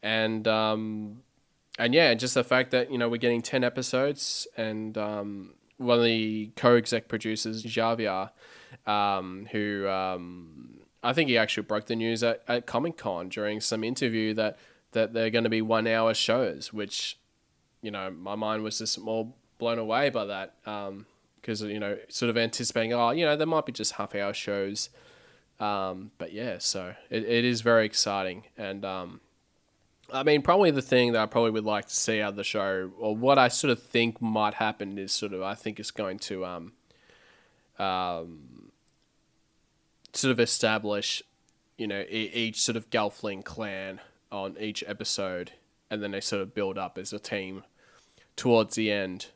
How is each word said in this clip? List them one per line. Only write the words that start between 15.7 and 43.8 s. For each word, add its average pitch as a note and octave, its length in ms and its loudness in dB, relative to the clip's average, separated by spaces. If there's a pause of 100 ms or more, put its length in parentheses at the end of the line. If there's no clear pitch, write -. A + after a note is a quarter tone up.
shows, G#2+ 580 0
which, - 460 -6 (640)
you A2 80 -8
know, F#2+ 200 -6
my F#2 240 -8
mind A2 280 -2
was G#2+ 160 -4
just A2 220 -4
more A2+ 320 -4 (260)
blown A#2 200 0
away A#2 320 2
by A2+ 160 -2
that, F#2+ 280 -8 (120)
um, G2+ 400 -10 (360)
'cause, G#2+ 200 -4
you G#2 180 -4
know, G2+ 180 -4 (100)
sort - 220 -2
of A2 60 0
anticipating, A#2 560 0
oh, A#2+ 180 4
you D#3+ 140 2
know, D3 120 4
there D3+ 100 0
might D#3+ 200 0
be C3+ 60 -8
just A2 200 -4
half-hour G2+ 400 -4
shows. G2+ 580 -4 (680)
Um, G2 580 -4
but E2 140 -10
yeah, G#2 260 -8
so F#2 360 -6 (160)
it, A2 140 -2
it A#2 200 4
is B2 180 2
very A2+ 240 6
exciting. G2 580 -2 (120)
And, G2+ 280 -8
um, F#2 360 -8 (920)
I C3+ 100 -2
mean, D3 200 6
probably F3+ 280 8
the C#3 120 2
thing B2 300 6
that A2+ 100 4
I G#2+ 40 2
probably A#2 240 4
would A2 140 0
like G#2+ 220 0
to - 80 -12
see A2 260 0
out G#2 100 0
of G2+ 60 -8
the G2 80 -6
show, F#2+ 540 0
or G#2+ 180 0
what C3 220 6
I B2+ 100 8
sort C#3 220 0
of A#2 120 0
think A#2 380 0
might G#2+ 340 0
happen, G#2 440 -4
is G2 140 -6
sort G2+ 200 -4
of, F#2 100 -6
I G2 120 -4
think G#2+ 260 -8
it's G#2 100 -8
going G2 300 -6
to, F#2+ 240 -6
um, F2 280 -10 (1080)
um, E2+ 920 -4 (1400)
sort - 180 2
of A#2 80 4
establish, A2 840 2 (540)
you A#2 100 -6
know, G2+ 220 -4
e-, A2 240 -4
each A2+ 300 -2
sort A#2 140 0
of A2 140 -8
Gelfling G#2 540 -2
clan F#2+ 560 -8 (300)